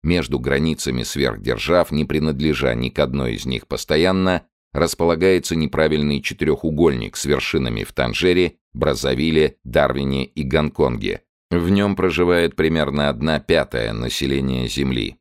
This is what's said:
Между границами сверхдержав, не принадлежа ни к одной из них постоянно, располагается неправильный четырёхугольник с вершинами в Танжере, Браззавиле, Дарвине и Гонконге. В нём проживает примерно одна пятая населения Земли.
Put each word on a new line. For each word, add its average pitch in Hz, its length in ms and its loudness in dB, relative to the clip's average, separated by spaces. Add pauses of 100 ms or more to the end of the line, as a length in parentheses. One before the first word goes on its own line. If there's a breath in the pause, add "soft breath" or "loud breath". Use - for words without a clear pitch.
Между 78 340 0
границами 69 640 -2
сверхдержав, 60 880 0
не 73 140 0
принадлежа 73 720 0
ни 62 140 -4
к - 120 -4
одной 65 340 -2
из 52 120 -8
них 62 200 -6
постоянно, 90 800 0 (260)
располагается 85 840 2
неправильный 76 680 0
четырёхугольник 73 920 0
с - 80 -8
вершинами 64 580 -2
в - 100 -10
Танжере, 87 640 0 (160)
Браззавиле, 73 920 2
Дарвине 67 600 0
и 76 200 -8
Гонконге. 65 760 -2 (280)
В 87 180 0
нём 101 280 2
проживает 87 580 2
примерно 73 540 2
одна 71 320 0
пятая 60 520 0
населения 64 760 -2
Земли. 64 520 -4